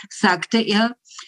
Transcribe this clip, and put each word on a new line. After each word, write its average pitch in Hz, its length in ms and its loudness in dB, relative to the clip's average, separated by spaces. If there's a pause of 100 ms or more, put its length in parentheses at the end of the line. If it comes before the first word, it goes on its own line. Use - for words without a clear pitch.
(100)
sagte 180 480 0
er, 226 380 0 (320)